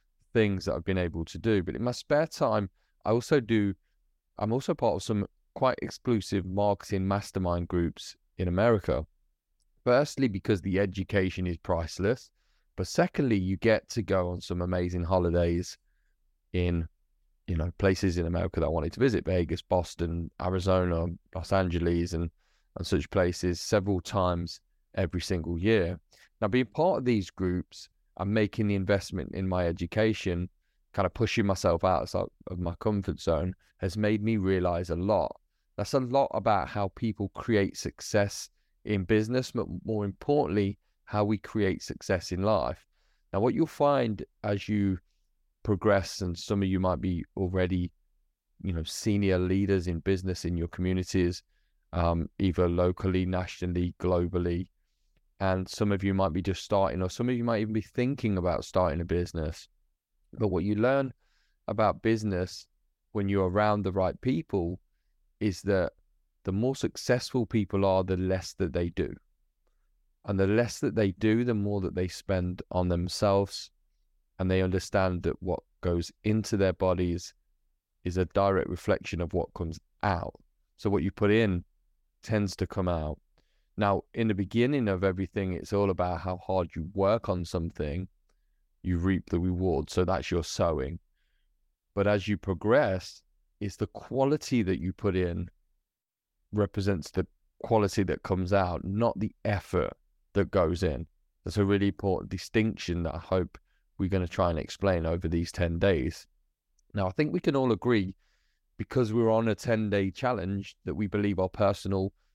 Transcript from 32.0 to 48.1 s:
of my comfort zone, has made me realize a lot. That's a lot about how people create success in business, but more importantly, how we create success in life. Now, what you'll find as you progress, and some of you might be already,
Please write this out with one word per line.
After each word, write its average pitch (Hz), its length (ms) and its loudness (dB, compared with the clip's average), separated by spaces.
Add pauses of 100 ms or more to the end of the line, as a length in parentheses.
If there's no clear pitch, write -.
of - 420 -8
my 87 220 -2
comfort 101 400 -2
zone, 85 340 0 (240)
has 92 180 -4
made 107 280 0
me 110 140 2
realize 90 520 2
a 82 60 -2
lot. 90 440 0 (380)
That's 101 160 -4
a 143 60 4
lot 131 340 0
about 101 340 0
how 101 280 -2
people 104 400 -2
create 101 420 2
success - 720 -2 (360)
in 101 180 0
business, 110 480 2
but 113 160 -4 (160)
more 107 200 -2
importantly, 101 760 0 (240)
how 104 220 0
we 107 120 2
create 98 460 -2
success - 480 -4
in 90 100 -2
life. 92 460 0 (440)
Now, 98 100 0
what 123 120 2
you'll 160 140 2
find 131 580 0 (180)
as 104 240 -2
you 101 300 2 (640)
progress, 101 580 2
and 87 160 -4
some 101 240 -2
of 95 80 2
you 92 100 2
might 92 220 0
be 92 240 -2 (100)
already, 92 560 0 (720)